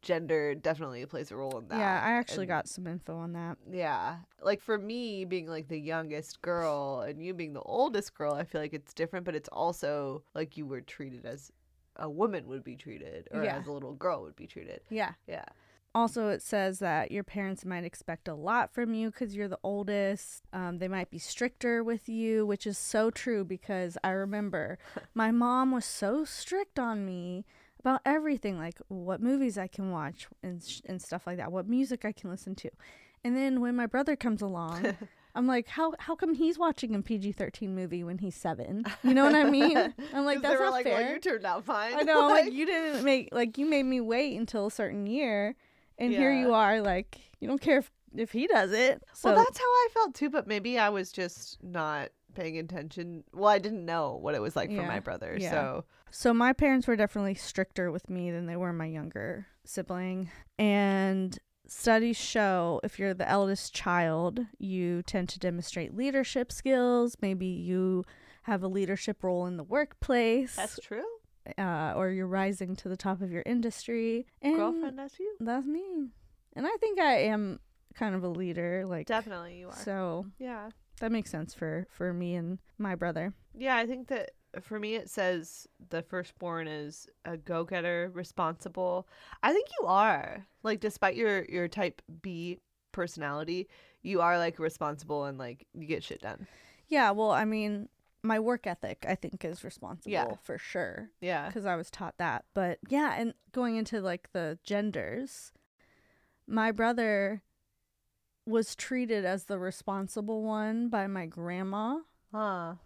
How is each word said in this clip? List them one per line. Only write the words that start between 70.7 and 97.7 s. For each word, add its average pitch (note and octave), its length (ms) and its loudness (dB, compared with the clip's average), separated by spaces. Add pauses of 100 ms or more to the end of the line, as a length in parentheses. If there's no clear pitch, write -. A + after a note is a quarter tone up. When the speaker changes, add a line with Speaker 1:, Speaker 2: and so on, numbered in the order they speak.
Speaker 1:
true. A3+ 220 -8 (540)
Speaker 2:
Uh, D#3+ 400 -2
or F#3 120 2
you're F#3+ 180 -2
rising F#3+ 500 -2
to - 100 -10
the F#3 80 -4
top F#3+ 260 -2
of F#3+ 100 -4
your E3+ 140 -4
industry. A#3 800 -2 (140)
And D4 140 4
Speaker 1:
Girlfriend, D#4+ 420 0
that's C#4 220 -12
you. G4+ 220 -4
Speaker 2:
that's B3 240 -2
me. D#4+ 420 -2 (460)
And C4 120 -4
I G#4+ 140 0
think G#4+ 220 0
I C#4+ 220 6
am G#3+ 360 0 (360)
kind G#3 200 0
of F#3 80 -2
a F3+ 60 -2
leader. F3 560 -2
Like, F3 220 -6
Speaker 1:
Definitely F3+ 520 -4
you F3+ 80 -16
are. F#3+ 80 -14
Speaker 2:
So F#3+ 500 -4 (140)
Speaker 1:
Yeah. A#3 300 -10 (320)
Speaker 2:
that A3+ 100 0
makes A3 200 -2
sense D#3+ 220 -8
for, D#3+ 360 -4
for F3+ 240 -4
me F3 220 -2
and F3 240 -4 (180)
my G3 180 -2
brother. F3 380 -2 (200)
Speaker 1:
Yeah, C4 220 0
I A#3 100 2
think B3+ 220 -6
that A#3+ 240 -4 (300)
for G#3+ 180 -8
me G#3+ 160 -4
it - 140 -6
says F3+ 580 -2 (220)
the E3 120 -4
firstborn E3 640 -6
is D3+ 400 -8 (180)
a E3 120 -6
go-getter, E3+ 760 -2
responsible. F3 920 -2 (360)
I A#3+ 100 6
think G#4+ 140 4 (120)
you G4+ 80 0
are. F#3+ 580 4 (180)
Like, A3 160 0
despite G3+ 360 0
your, G3+ 300 2
your F3 220 -2
type F3 340 -2 (200)
B F3 380 -6 (320)
personality, E3 760 -4 (340)
you F3 200 2
are, F3 160 6
like, E3+ 220 0
responsible D3+ 640 -4
and, C#3 120 -8
like, B2+ 360 -12
you D#3+ 140 -14
get D#3 160 -2
shit - 180 -10
done. - 260 -10 (400)
Speaker 2:
Yeah, B3+ 240 4
well, G#3+ 200 2
I E3+ 140 4
mean, G#3 420 -2 (360)